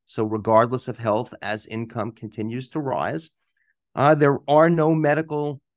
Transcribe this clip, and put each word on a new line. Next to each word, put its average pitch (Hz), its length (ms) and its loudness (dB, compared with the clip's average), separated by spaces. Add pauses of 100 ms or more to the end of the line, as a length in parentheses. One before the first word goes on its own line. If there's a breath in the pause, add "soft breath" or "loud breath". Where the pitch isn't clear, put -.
So 113 200 -4
regardless 113 640 2
of 120 100 -8
health, 113 440 -2
as 107 260 -8
income 113 440 -8
continues 113 580 -10
to 156 100 -8
rise, 135 500 -6 (640)
uh, 151 200 4
there 143 320 4
are 156 220 6
no 160 240 2
medical 147 680 -2 (160)